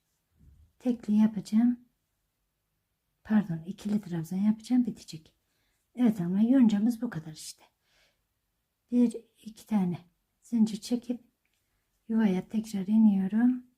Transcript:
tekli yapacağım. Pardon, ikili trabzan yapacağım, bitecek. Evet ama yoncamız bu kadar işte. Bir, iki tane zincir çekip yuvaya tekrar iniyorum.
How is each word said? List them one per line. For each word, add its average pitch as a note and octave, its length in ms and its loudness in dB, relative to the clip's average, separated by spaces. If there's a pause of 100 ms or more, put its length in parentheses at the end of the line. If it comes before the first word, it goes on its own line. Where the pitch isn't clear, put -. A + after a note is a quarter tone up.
(800)
tekli A#3 340 -2
yapacağım. G#3+ 680 2 (1400)
Pardon, E3+ 420 -2
ikili G#3 360 -6
trabzan E3+ 360 -8
yapacağım, A3 480 0
bitecek. - 480 -14 (600)
Evet A3+ 260 0
ama F#3 200 -2
yoncamız A3+ 600 2
bu A#3+ 80 -8
kadar D#3+ 240 -12
işte. - 300 -18 (1300)
Bir, A#3+ 260 2 (260)
iki - 240 -20
tane F#3 300 -2 (440)
zincir G#3+ 400 0
çekip A#3+ 400 -6 (880)
yuvaya G3+ 420 0
tekrar G3+ 380 -6
iniyorum. G#3+ 800 2 (120)